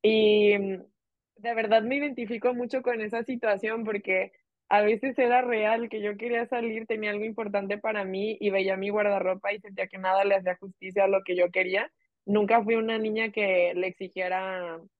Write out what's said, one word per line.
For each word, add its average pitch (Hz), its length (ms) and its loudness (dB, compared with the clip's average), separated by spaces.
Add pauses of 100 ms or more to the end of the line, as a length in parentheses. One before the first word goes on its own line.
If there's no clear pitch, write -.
Y, 214 560 6
mm, 196 260 -4 (540)
de 233 160 -4
verdad 220 280 4
me 254 140 -2
identifico 247 580 -2
mucho 247 280 -4
con 233 180 -2
esa 226 240 -4
situación 226 600 -2
porque 202 460 -2 (380)
a 208 140 4
veces 226 360 0
era 247 240 4
real 226 460 0
que 220 140 -8
yo 208 160 -4
quería 233 280 -2
salir, 226 400 -4
tenía 214 240 -4
algo 208 140 -4
importante 208 540 -4
para 214 260 -4
mí 196 360 -4
y 208 100 0
veía 190 260 0
mi 196 140 -4
guardarropa 202 640 0
y 208 60 -10
sentía 196 280 -8
que 190 100 -16
nada 190 260 2
le 196 120 4
hacía 185 240 -2
justicia 190 440 -2
a 196 40 4
lo 190 160 2
que 180 120 -4
yo 180 140 2
quería. 185 400 -2 (360)
Nunca 208 360 4
fui 220 140 0
una 226 220 -2
niña 220 340 -2
que 185 420 2
le 180 140 -2
exigiera 185 920 -6 (220)